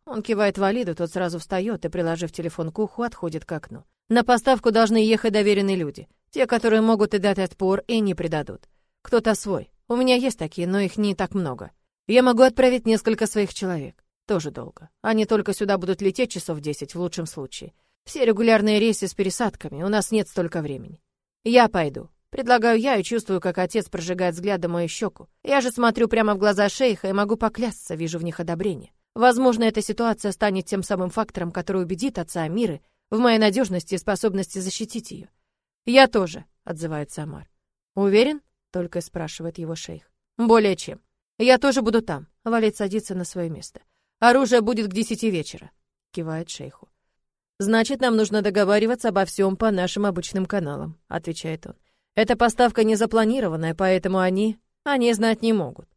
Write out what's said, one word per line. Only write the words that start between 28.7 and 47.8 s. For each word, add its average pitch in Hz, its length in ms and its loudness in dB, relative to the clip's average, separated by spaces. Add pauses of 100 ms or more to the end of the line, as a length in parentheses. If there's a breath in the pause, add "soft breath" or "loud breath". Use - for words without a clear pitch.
Возможно, 240 480 4
эта 220 160 0
ситуация 214 500 -2
станет 190 360 -2
тем 190 160 -4
самым 180 260 -2
фактором, 175 420 -6
который 190 300 -4
убедит 185 380 -4
отца 165 240 -6
Амиры 170 400 -4 (260)
в 214 100 -2
моей 240 200 6
надежности 202 560 0
и 180 40 -2
способности 196 600 -2
защитить 214 520 -8
ее. - 180 -16 (580)
"Я 262 200 8
тоже", 196 380 -2 (200)
отзывается 156 580 -8
Амар. 147 260 -14 (460)
"Уверен?" 220 480 4 (300)
только 175 280 -6
спрашивает 165 560 -10
его 165 180 -8
шейх. 160 280 -14 (340)
"Более 226 400 6
чем. - 240 -12 (380)
Я 254 180 8
тоже 269 240 2
буду 226 220 2
там". 156 260 -8 (160)
Валид 226 320 0
садится 202 380 -4
на 180 100 -6
свое 170 240 -6
место. 143 320 -14 (380)
"Оружие 240 420 6
будет 220 280 -2
к 185 60 -10
десяти 226 360 -2
вечера", 160 400 -8 (400)
кивает 160 400 -8
шейху. - 400 -16 (680)
"Значит, 226 440 0